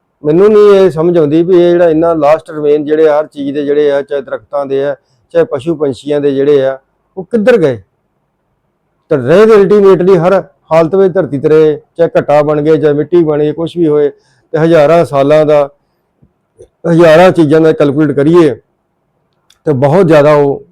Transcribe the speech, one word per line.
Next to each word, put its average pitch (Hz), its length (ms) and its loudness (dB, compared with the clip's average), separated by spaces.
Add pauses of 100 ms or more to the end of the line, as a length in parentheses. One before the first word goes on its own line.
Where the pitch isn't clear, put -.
(240)
ਮੈਨੂੰ 170 260 2
ਨਹੀਂ 208 240 4
ਇਹ 190 180 2
ਸਮਝ 165 260 -2
ਆਉਂਦੀ 156 260 0
ਵੀ 180 120 0
ਇਹ 175 160 2
ਜਿਹੜਾ 175 180 0
ਇੰਨਾ 165 240 0
ਲਾਸਟ 156 380 -2
ਰਿਮੇਨ 147 340 -2
ਜਿਹੜੇ 156 240 0
ਆ 147 100 0
ਹਰ 151 80 -6
ਚੀਜ਼ 139 260 -12
ਦੇ 147 120 -6
ਜਿਹੜੇ 143 260 0
ਆ, 143 100 -2
ਚਾਹੇ 139 200 -8
ਦਰਖਤਾਂ 135 440 -10
ਦੇ 135 200 -4
ਆ, 143 100 -6 (380)
ਚਾਹੇ 165 120 0
ਪਸ਼ੂ 156 300 -6
ਪੰਛੀਆਂ 143 460 -6
ਦੇ 143 100 -2
ਜਿਹੜੇ 135 340 0
ਆ, 135 120 -4 (400)
ਉਹ 185 60 -14
ਕਿੱਧਰ 233 340 0
ਗਏ। 131 240 -2 (1300)
ਤਾਂ 151 60 -2
ਰਹੇ 156 280 2
ਤੇ 220 100 4
ਅਲਟੀਮੇਟਲੀ 190 600 2
ਹਰ 180 240 0 (320)
ਹਾਲਤ 165 220 0
ਵਿੱਚ 190 180 0
ਧਰਤੀ 139 260 -4
ਤੇ 147 100 -2
ਰਹੇ, 156 300 2 (180)
ਚਾਹੇ 165 200 0
ਘੱਟਾ 147 240 0
ਬਣ 147 200 -2
ਗਏ, 156 160 0
ਚਾਹੇ 147 160 0
ਮਿੱਟੀ 151 300 0
ਬਣ 151 160 -2
ਗਈ, 151 120 -2
ਕੁਛ 160 260 -10
ਵੀ 170 100 -2
ਹੋਏ, 147 220 0
ਤੇ - 500 -12
ਹਜ਼ਾਰਾਂ 165 460 2
ਸਾਲਾਂ 147 400 0
ਦਾ, 147 240 0 (1200)
ਹਜ਼ਾਰਾਂ 170 420 4
ਚੀਜ਼ਾਂ 160 300 0
ਦਾ 160 100 2
ਕੈਲਕੂਲੇਟ 147 440 -2
ਕਰੀਏ 151 380 2 (1120)
ਤੇ 156 100 -2
ਬਹੁਤ 147 320 0
ਜ਼ਿਆਦਾ 151 260 2
ਉਹ 143 380 -2